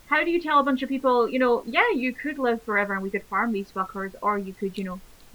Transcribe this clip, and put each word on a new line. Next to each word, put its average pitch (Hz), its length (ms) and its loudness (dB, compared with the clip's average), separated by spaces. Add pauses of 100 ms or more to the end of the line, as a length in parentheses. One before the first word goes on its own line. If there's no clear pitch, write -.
how 302 140 2
do 349 80 0
you 339 100 2
tell 302 180 2
a 285 40 8
bunch 269 200 0
of 262 60 -4
people, 254 400 2
you 262 100 -2
know, 247 280 4
"Yeah, 330 240 2
you 254 220 0
could 294 260 -8
live 233 240 0
forever 202 300 0
and 190 100 -4
we 196 80 -6
could 202 140 -6
farm 220 280 -2
these 196 200 -6
fuckers, 190 500 -6
or 202 160 0
you 190 140 -6
could, 190 260 -6
you 196 60 -4
know, 185 160 -10 (340)